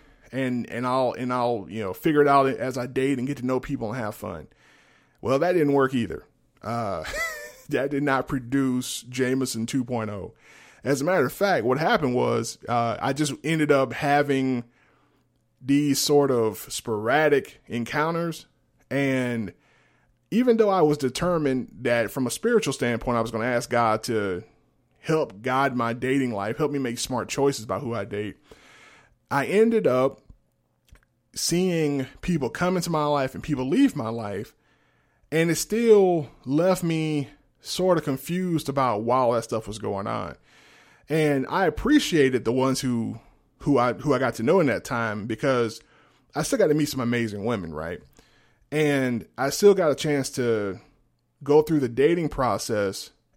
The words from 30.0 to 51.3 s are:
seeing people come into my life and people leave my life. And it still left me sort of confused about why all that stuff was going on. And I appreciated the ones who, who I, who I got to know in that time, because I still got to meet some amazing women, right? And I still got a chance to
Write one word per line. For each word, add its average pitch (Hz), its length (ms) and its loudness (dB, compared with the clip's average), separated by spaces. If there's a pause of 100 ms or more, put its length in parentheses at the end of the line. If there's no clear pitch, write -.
seeing 165 720 0 (140)
people 147 300 -2
come 180 260 -2
into 170 140 -4
my 156 160 0
life 143 280 -2
and - 80 -12
people 131 240 -4
leave 208 300 2
my 113 120 -4
life. 110 460 -8 (760)
And 165 200 2
it 156 60 0
still 202 760 4 (140)
left 175 380 2
me 156 460 -2 (320)
sort 180 380 0
of 156 60 -4
confused 165 640 -2
about 127 340 0
why 120 160 2
all 123 140 4
that 113 120 0
stuff 110 240 -4
was 107 100 -10
going 101 280 -4
on. 110 300 -6 (720)
And 147 400 2
I 180 180 0
appreciated 151 800 2
the 113 80 2
ones 131 280 0
who, 113 380 -2 (400)
who 143 200 2
I, 120 160 4
who 131 200 0
I 123 40 2
got 127 180 0
to 113 60 -6
know 170 180 4
in 151 60 4
that 101 180 0
time, 110 420 -4
because 123 540 0 (540)
I 147 80 -4
still 247 160 -2
got 185 100 6
to 147 60 4
meet 151 140 2
some 131 120 -6
amazing 117 440 -2
women, 95 300 -4
right? 82 260 -8 (680)
And 139 560 0 (100)
I 139 140 -2
still 202 240 6
got 175 160 4
a 131 40 2
chance 143 360 -2
to 110 500 -2 (600)